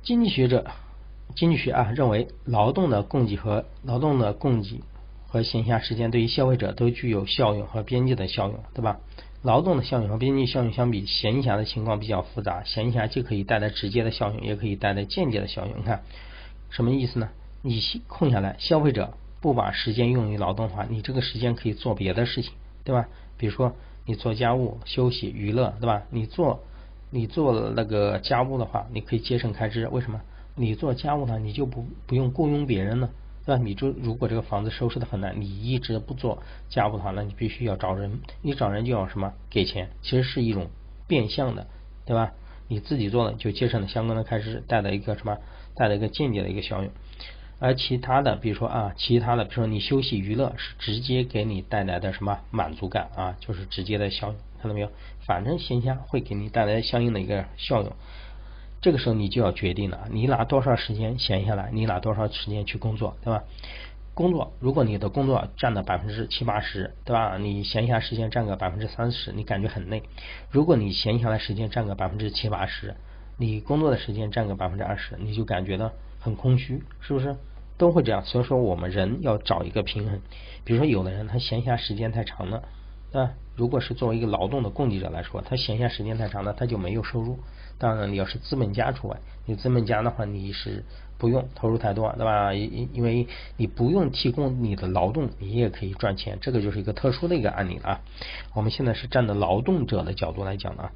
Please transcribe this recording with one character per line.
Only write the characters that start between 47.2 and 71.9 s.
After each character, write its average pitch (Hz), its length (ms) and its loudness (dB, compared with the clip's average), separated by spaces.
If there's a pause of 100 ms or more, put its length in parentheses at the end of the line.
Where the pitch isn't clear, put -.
而 131 120 4
其 127 240 0
他 131 240 4
的， 120 140 2
比 113 120 0
如 101 80 0
说 117 100 0
啊， 107 300 0
其 120 220 4
他 120 160 4
的， 110 100 2
比 - 60 -12
如 - 60 -8
说 113 100 2
你 107 120 0
休 135 220 2
息 123 160 -2
娱 98 160 -2
乐， 127 240 0
是 - 220 -10
直 110 200 -2
接 127 240 2
给 113 220 0
你 101 160 -2
带 104 220 0
来 90 160 0
的 95 120 -2
什 98 140 -4
么？ 101 140 0 (100)
满 80 240 -2
足 90 160 -6
感 87 260 -2
啊， 92 240 -4
就 - 140 -6
是 95 140 -6
直 - 160 -6
接 101 160 0
的 101 100 0
效 101 200 -4
用， 110 60 -6 (240)
看 - 80 -6
到 104 60 -2
没 104 80 -2
有？ 104 80 -2 (380)
反 92 180 0
正 160 140 0
闲 123 200 0
暇 131 160 0
会 131 260 -2
给 - 120 -8
你 101 160 -4
带 110 160 4
来 110 160 2
相 120 220 2
应 120 100 4
的 98 80 0
一 95 60 -2
个 98 180 0 (120)
效 113 260 0
用。 101 100 -6 (880)
这 180 100 6
个 143 60 4
时 123 120 2
候 110 40 4
你 104 160 2
就 120 140 2
要 104 80 4
决 95 240 0
定 98 160 -2
了， 98 180 -8
你 110 160 0
拿 117 180 4
多 131 200 4
少 123 120 6
时 110 200 -2
间 113 240 -2
闲 95 260 2
下 110 80 2
来， 98 180 -2
你 110 140 2
拿 92 140 2
多 110 160 0
少 107 120 0
时 - 220 -4
间 104 160 -2
去 - 140 -6
工 107 180 0
作， 107 260 -2
对 117 80 0
吧？ 107 120 0 (720)
工 175 160 4
作， 147 280 0
如 131 140 2
果 143 100 4
你 107 140 2
的 101 120 0
工 135 180 2
作 127 280 2
占 120 200 2
了 98 80 0
百 90 160 0
分 101 100 -4
之 110 160 -2
七 - 180 -4
八 107 180 2
十， - 340 -4 (100)
对 123 80 0
吧？ 107 240 2
你 101 260 -2
闲 113 240 0
暇 117 120 4
时 113 160 -4
间 110 160 0
占 113 160 0
个 98 80 0
百 92 160 0
分 95 80 -4
之 107 80 -4
三 117 240 -2
十， 107 200 -6
你 104 120 -4
感 98 180 0
觉 107 60 0
很 92 240 -4
累。 110 100 -2 (480)
如 143 160 6
果 170 100 8
你 104 160 2
闲 110 280 2
暇 117 100 2
的 110 80 2
时 - 160 -4
间 107 160 -2
占 113 160 0
个 101 80 -4